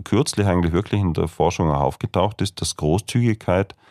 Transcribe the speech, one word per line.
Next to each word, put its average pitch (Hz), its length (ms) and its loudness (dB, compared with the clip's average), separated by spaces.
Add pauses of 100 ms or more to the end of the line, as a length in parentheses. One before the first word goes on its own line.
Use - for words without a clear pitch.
kürzlich 104 420 0
eigentlich 87 260 2
wirklich 98 280 0
in 87 120 0
der 85 140 0
Forschung 82 460 0
auch 71 80 0
aufgetaucht 90 600 -2
ist, - 200 -4
dass - 160 -6
Großzügigkeit 98 960 0 (160)